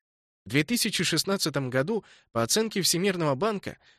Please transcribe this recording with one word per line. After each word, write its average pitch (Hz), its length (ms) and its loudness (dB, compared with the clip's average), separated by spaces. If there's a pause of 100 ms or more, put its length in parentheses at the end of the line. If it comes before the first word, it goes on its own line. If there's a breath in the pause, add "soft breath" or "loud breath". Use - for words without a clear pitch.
(460)
В 98 40 -14
две 139 140 2
тысячи 214 400 -2
шестнадцатом 151 640 0
году, 151 340 0 (300 loud breath)
по 117 100 0
оценке 208 380 0
Всемирного 170 540 2
банка, 202 420 -2 (220 soft breath)